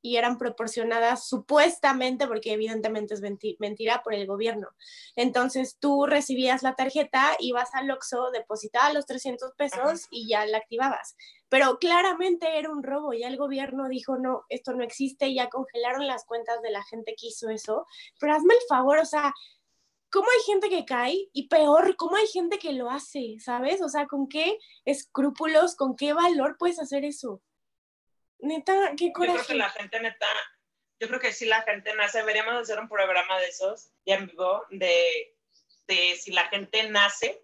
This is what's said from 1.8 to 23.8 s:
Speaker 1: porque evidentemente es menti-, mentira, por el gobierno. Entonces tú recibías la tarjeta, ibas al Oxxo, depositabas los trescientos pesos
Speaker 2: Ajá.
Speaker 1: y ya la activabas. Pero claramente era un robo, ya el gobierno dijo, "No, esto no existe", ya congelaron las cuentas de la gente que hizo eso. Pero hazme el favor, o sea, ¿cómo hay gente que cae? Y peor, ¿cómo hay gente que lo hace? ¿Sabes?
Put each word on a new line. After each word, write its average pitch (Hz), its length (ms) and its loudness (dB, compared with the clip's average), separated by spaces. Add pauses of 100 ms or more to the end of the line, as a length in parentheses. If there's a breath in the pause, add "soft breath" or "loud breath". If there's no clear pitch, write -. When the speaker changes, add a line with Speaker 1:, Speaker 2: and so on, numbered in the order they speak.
Speaker 1:
porque 220 240 -4
evidentemente 214 640 -2
es 196 80 -8
menti-, 202 360 -6
mentira, 220 440 -2
por 220 120 -4
el 202 120 -4
gobierno. 202 420 -4 (460 loud breath)
Entonces 254 680 0
tú 285 260 4
recibías 262 560 2
la 262 120 0
tarjeta, 277 640 2
ibas 247 360 -2
al 269 160 -2
Oxxo, 254 400 -4
depositabas 226 640 0
los 285 120 -2
trescientos 254 500 -8
pesos 277 240 -2
Speaker 2:
Ajá. 320 300 -2
Speaker 1:
y 226 180 -10
ya 214 180 0
la 220 120 0
activabas. 233 580 -4 (320 loud breath)
Pero 262 300 4
claramente 349 800 2
era 311 120 -4
un 294 120 -8
robo, 277 300 -4
ya 233 160 -6
el 262 80 -8
gobierno 269 520 -4
dijo, 262 300 -4
"No, 254 300 -4
esto - 260 -8
no 247 100 -4
existe", 269 500 -4
ya 247 140 0
congelaron 262 580 -4
las 247 200 -6
cuentas 233 360 -6
de 226 80 -6
la 202 140 -4
gente 226 340 -12
que 233 100 -14
hizo 226 220 -10
eso. 220 360 -4 (340 loud breath)
Pero 302 140 2
hazme 339 200 6
el 494 140 8
favor, 277 300 4
o 320 60 4
sea, 294 280 0 (800 loud breath)
¿cómo 392 180 2
hay 480 160 6
gente 403 240 2
que 349 160 -2
cae? 269 460 -2
Y 277 160 -8
peor, 320 480 6
¿cómo 339 200 -2
hay 440 120 4
gente 359 300 -2
que 320 160 -6
lo 247 160 -4
hace? 247 500 -8
¿Sabes? 269 420 -2